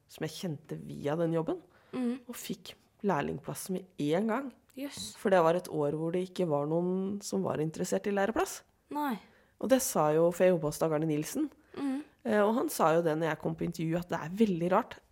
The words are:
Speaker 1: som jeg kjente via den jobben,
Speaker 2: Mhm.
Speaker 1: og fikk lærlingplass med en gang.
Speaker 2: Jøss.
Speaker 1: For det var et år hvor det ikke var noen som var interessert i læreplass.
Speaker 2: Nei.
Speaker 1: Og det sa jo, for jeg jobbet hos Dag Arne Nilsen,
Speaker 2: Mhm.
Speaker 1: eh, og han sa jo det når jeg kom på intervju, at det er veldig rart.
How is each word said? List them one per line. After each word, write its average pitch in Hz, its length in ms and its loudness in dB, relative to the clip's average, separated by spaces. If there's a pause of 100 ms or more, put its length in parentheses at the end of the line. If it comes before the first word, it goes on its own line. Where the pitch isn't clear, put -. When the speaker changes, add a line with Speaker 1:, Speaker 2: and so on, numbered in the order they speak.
Speaker 1:
som - 220 -12
jeg - 80 -12
kjente 160 500 -8
via 143 320 -4
den 165 160 0
jobben, 165 240 -2 (320)
Speaker 2:
Mhm. 254 380 -4
Speaker 1:
og 240 100 -12
fikk - 380 -12 (260)
lærlingplass 156 720 -2
med - 80 -4 (160)
en 160 300 0
gang. 240 240 -4 (260)
Speaker 2:
Jøss. - 380 -12
Speaker 1:
For 220 140 0
det 180 120 8
var 165 140 6
et 180 120 -4
år 147 300 0
hvor 165 140 -2
det 185 180 -2
ikke 180 160 0
var 143 240 2
noen 185 500 0
som 196 220 -4
var 147 160 -2
interessert 180 480 -2
i 202 80 -2
læreplass. 214 460 -2 (300)
Speaker 2:
Nei. 285 280 -4 (420)
Speaker 1:
Og 214 80 -2
det 254 140 6
sa 151 300 2
jo, 165 180 6
for 185 140 2
jeg 185 100 8
jobbet 156 160 0
hos - 80 -8
Dag 160 140 2
Arne 151 160 2
Nilsen, 156 420 -2 (260)
Speaker 2:
Mhm. 277 280 -4 (200)
Speaker 1:
eh, 214 160 2
og 208 140 4
han 294 140 0
sa 160 260 2
jo 170 80 4
det 156 160 2
når 165 120 0
jeg 156 100 -4
kom 160 160 -4
på 170 100 -6
intervju, 165 320 -2
at 175 100 -8
det 165 120 -4
er 185 260 2
veldig 175 240 0
rart. 208 240 2 (180)